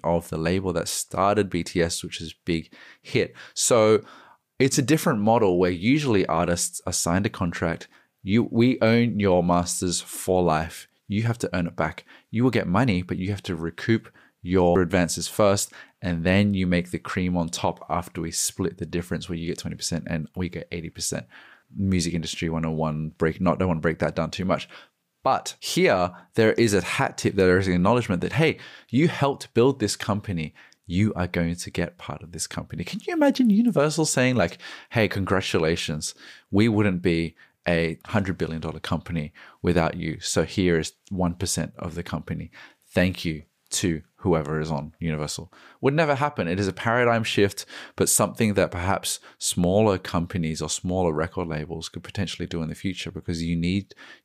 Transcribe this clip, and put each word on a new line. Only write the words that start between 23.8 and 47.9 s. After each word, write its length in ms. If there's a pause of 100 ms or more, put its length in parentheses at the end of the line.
that 160
down 140
too 140
much. 240 (560)
But 360
here, 540 (200)
there 200
is 200
a 80
hat 380
tip, 160
there 240
is 80
an 80
acknowledgement 460
that, 120
hey, 240 (320)
you 180
helped 460
build 260
this 160
company. 600 (320)
You 280
are 120
going 300
to 120
get 300
part 240
of 80
this 160
company. 360
Can 220
you 80
imagine 380
Universal 540
saying, 300
like, 220 (320)
"Hey, 180
congratulations. 1080 (340)
We 180
wouldn't 360
be 320 (320)
a 400
hundred 320
billion 220
dollar 180
company 520 (300)
without 340
you. 260
So 220
here 360
is 140 (180)
one 240
percent 420
of 160
the 80
company. 480 (400)
Thank 340
you 200 (260)
to 320 (160)
whoever 420
is 120
on 280
Universal." 540 (260)
Would 140
never 220
happen. 320
It 120
is 80
a 60
paradigm 500
shift, 420 (300)